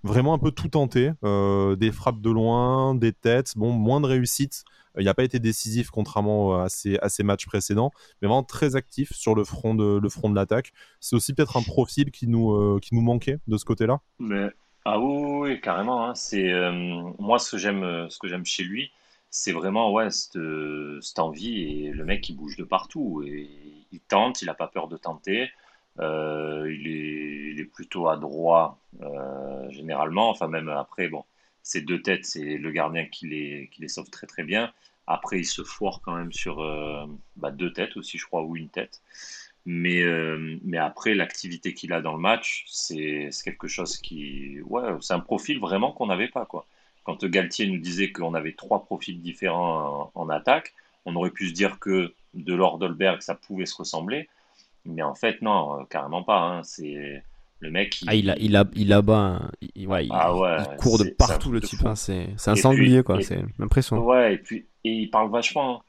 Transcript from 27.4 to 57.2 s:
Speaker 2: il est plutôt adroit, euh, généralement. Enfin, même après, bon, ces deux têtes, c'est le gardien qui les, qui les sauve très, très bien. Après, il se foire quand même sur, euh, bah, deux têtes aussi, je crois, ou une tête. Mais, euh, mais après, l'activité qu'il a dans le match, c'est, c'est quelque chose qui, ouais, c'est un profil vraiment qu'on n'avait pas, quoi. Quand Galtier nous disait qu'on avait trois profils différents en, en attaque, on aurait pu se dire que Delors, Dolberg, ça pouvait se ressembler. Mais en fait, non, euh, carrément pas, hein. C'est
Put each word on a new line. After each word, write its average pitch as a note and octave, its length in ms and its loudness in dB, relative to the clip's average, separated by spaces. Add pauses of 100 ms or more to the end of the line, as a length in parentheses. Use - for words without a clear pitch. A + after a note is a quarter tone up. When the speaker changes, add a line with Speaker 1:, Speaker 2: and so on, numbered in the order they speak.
Speaker 2:
il D2+ 60 -10
est D#2 60 -8
plutôt E2+ 420 -6
adroit, D#2+ 720 2 (220)
euh, C2+ 680 -10
généralement. D#2+ 600 0
Enfin, F#2 180 -2
même D#2+ 220 -4
après, D2 380 -4
bon, D2+ 160 -8 (380)
ces - 200 -6
deux E2+ 200 -4
têtes, F#2+ 240 -2
c'est D2+ 320 -8
le D#2 140 -8
gardien D#2+ 340 -2
qui - 220 -14
les, D2 440 -10
qui - 100 -20
les D2+ 60 -12
sauve - 220 -12
très, - 180 -18
très - 160 -10
bien. A2 280 -2 (340)
Après, F2+ 340 -4
il D#2+ 60 -4
se - 180 -6
foire - 400 -6
quand F2 120 -6
même E2+ 160 -8
sur, D#2 300 -6
euh, D2+ 440 -6 (300)
bah, C#2+ 160 -8
deux D#2+ 220 -6
têtes A2+ 240 -6
aussi, - 200 -12
je - 80 -10
crois, E2+ 180 -4
ou E2 120 -8
une D#2+ 140 -10
tête. - 320 -10 (640)
Mais, F2 360 0
euh, D#2+ 600 0
mais F2 140 -4
après, D#2+ 360 0
l'activité F2 600 -4
qu'il F2 200 -8
a E2+ 80 0
dans D#2+ 120 -4
le D#2+ 60 -6
match, A2 480 0
c'est, D2+ 640 -6
c'est - 120 -12
quelque - 240 -10
chose F2+ 300 -6
qui, C#2 640 -10
ouais, B2 180 -4 (200)
c'est - 120 -2
un E2+ 60 0
profil B2 400 -4
vraiment G2 320 0
qu'on A#2 160 -6
n'avait G2 220 0
pas, A#2 160 -6
quoi. - 200 -12 (380)
Quand F2 220 -6
Galtier F#2 420 0
nous F#2 120 0
disait F2+ 320 -2
qu'on E2+ 220 -4
avait D#2 200 -4
trois - 300 -4
profils F2+ 380 -10
différents E2 920 -4
en, E2+ 60 -8
en D#2 80 -6
attaque, B2 440 0 (320)
on F2 120 -6
aurait F2 140 0
pu F#2 180 -4
se E2 40 -6
dire F#2+ 260 0
que F#2 340 0 (200)
Delors, F2 440 2
Dolberg, F2+ 440 0
ça - 140 -6
pouvait F#2+ 300 -8
se - 100 -10
ressembler. G#2 520 -6 (580)
Mais E2 160 -6
en C#2+ 140 -2
fait, - 260 -2
non, D#2+ 380 2
euh, C#2 100 -10
carrément D#2 340 -4
pas, G2+ 160 4
hein. E2+ 240 0
C'est D2 600 -10 (360)